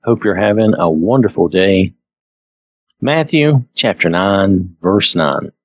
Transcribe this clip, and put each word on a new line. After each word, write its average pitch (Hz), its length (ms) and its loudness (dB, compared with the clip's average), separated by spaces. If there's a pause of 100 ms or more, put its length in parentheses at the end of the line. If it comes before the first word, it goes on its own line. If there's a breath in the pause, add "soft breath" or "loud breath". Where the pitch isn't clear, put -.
Hope 113 180 0
you're 98 140 0
having 107 420 0
a 87 100 0
wonderful 90 600 0
day. 92 460 0 (1040)
Matthew 147 640 0 (100)
chapter 95 340 -2
nine, 92 720 0
verse 98 360 0
nine. 71 340 -2 (140)